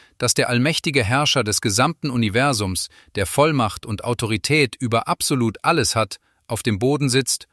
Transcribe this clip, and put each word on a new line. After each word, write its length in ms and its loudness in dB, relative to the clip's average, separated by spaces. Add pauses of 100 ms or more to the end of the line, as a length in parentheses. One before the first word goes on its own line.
(180)
dass 160 0
der 140 2
allmächtige 560 0
Herrscher 400 2
des 160 -2
gesamten 500 0
Universums, 760 0 (260)
der 120 -2
Vollmacht 600 0
und 180 -6
Autorität 720 0
über 320 -2
absolut 580 0
alles 320 2
hat, 200 -2 (300)
auf 160 -6
dem 160 0
Boden 300 0
sitzt 440 -2